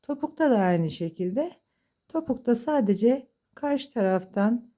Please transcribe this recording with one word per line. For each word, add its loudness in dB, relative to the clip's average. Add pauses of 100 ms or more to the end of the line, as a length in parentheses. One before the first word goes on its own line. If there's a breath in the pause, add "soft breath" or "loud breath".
Topukta -2
da 4
aynı 2
şekilde. -4 (560)
Topukta -2
sadece 0 (280)
karşı -4
taraftan -2